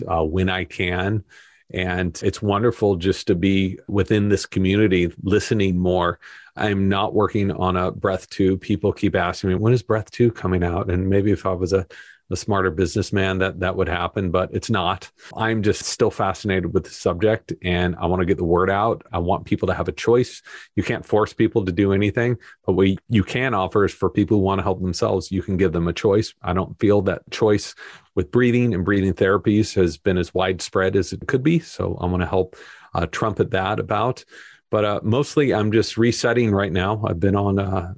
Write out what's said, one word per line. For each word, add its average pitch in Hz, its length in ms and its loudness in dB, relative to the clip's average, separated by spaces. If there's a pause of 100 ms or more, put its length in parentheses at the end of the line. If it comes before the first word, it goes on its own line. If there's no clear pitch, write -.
uh, 82 160 0
when 92 260 0
I 92 140 -2
can. 92 600 -2 (460)
And 90 520 -4
it's 98 180 -4
wonderful 101 540 2
just 90 320 -2
to 98 80 2
be 95 420 0 (120)
within 101 400 0
this 98 160 0
community, 95 760 2
listening 98 560 2
more. 90 420 0 (360)
I'm 98 320 0
not 98 260 0
working 101 380 2
on 92 240 0
a 90 160 0
breath - 380 -4
two. 95 280 2
People 101 340 -2
keep 98 240 -2
asking 90 340 -2
me, 92 60 2
"When 107 180 2
is 123 100 0
breath 107 280 -2
two 120 200 2
coming 90 320 -2
out?" 87 260 -2
And 92 200 0
maybe 101 220 2
if 92 140 -2
I 95 60 0
was 90 200 -2
a, 95 140 0 (460)
a 95 40 -2
smarter 95 340 0
businessman, 95 680 0
that, 92 220 -2
that 92 160 -2
would 92 120 0
happen, 87 420 -2
but 90 240 0
it's 90 160 -6
not. 95 400 -2 (280)
I'm 110 260 -2
just 104 220 0
still - 260 0
fascinated 95 640 -2
with 92 100 0
the - 80 -18
subject 107 600 -2 (100)
and 90 320 0
I 87 100 -4
wanna 90 200 0
get 95 120 0
the 90 60 -4
word 87 260 2
out. 104 420 0
I - 60 -4
want 90 280 -2
people - 220 -2
to 92 60 0
have 87 140 -4
a 85 60 -4
choice. - 500 0 (320)
You 104 80 0
can't - 220 -4
force 107 280 0
people 110 320 0
to 92 60 0
do 98 200 2
anything, 110 460 0 (280)
but 95 80 2
what 98 140 4 (200)
you 107 160 4
can 127 320 -2
offer 95 300 2
is 85 80 -2
for - 180 -2
people 104 260 2
who 95 60 2
wanna 95 180 2
help 95 180 -2
themselves, 92 520 -2
you 95 100 -2
can 92 160 -4
give 92 140 4
them 85 160 0
a 85 60 0
choice. 107 400 0 (100)
I 90 100 -2
don't 90 260 -4
feel 101 240 4
that 92 280 -2
choice - 420 0 (400)
with 90 180 -2
breathing 120 440 2
and 87 100 -2
breathing 98 280 2
therapies 104 640 2
has 87 220 2
been 92 220 0
as 85 140 -4
widespread 92 600 -2
as 95 180 0
it - 140 -10
could 131 140 0
be. 165 180 2
So 95 400 -6
I 87 60 -4
wanna 90 220 0
help, 95 300 -2 (360)
uh, 85 140 -2
trumpet 104 440 -2
that 98 280 -2
about. 107 440 -2 (480)
But, 107 140 2
uh, 104 160 -2
mostly 131 500 0
I'm 107 200 0
just 107 260 2
resetting 117 540 2
right 98 200 0
now. 98 320 0
I've 101 160 -2
been 98 160 4
on 101 220 0
a, 95 400 -4